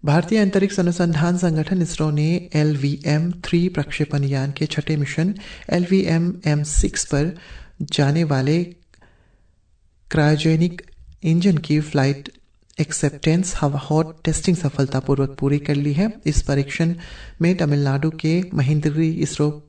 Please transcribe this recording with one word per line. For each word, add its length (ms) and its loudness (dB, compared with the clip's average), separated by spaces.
भारतीय 340 2
अंतरिक्ष 420 2
अनुसंधान 580 2
संगठन 440 0
इसरो 280 -2
ने 440 0
एलवीएम 800 0
थ्री 360 0
प्रक्षेपण 560 -2
यान 280 -2
के 140 -4
छठे 300 -2
मिशन 380 -2
एलवीएम 640 2
एम 160 2
सिक्स 420 0
पर 320 -2
जाने 420 2
वाले 400 0
क्रायोजेनिक 720 2
इंजन 360 2
की 220 0
फ्लाइट 520 -2
एक्सेप्टेंस 800 0
हवा 180 0
हॉट 460 -2
टेस्टिंग 320 0
सफलतापूर्वक 840 0
पूरी 180 2
कर 160 -2
ली 180 0
है। 200 0
इस 160 0
परीक्षण 520 0
में 140 4
तमिलनाडु 540 0
के 340 0
महेंद्रगिरी 580 0
इसरो 380 -2